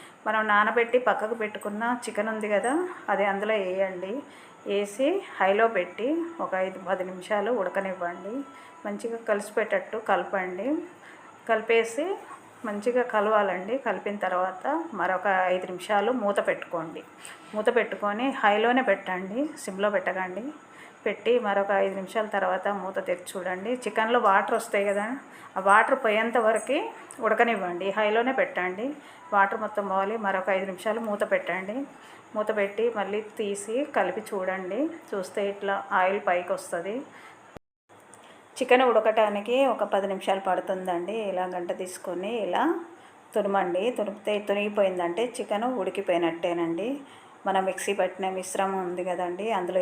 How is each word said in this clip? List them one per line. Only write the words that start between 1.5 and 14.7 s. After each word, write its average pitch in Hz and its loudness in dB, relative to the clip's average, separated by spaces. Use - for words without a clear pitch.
చికెన్ 214 -2
ఉంది 214 -4
కదా, 233 2
అది 196 2
అందులో 208 0
వేయండి. 185 -2
వేసి 202 0
హైలో 202 6
పెట్టి 180 -4
ఒక 175 -6
ఐదు 190 -8
పది 185 0
నిమిషాలు 202 -2
ఉడకనివ్వండి. 180 -4
మంచిగా 220 -6
కలిసిపెట్టేట్టు 208 -2
కలపండి. 185 -2
కలిపేసి 226 2
మంచిగా 220 0
కలవాలండి. 202 2
కలిపిన 202 -2
తర్వాత 185 0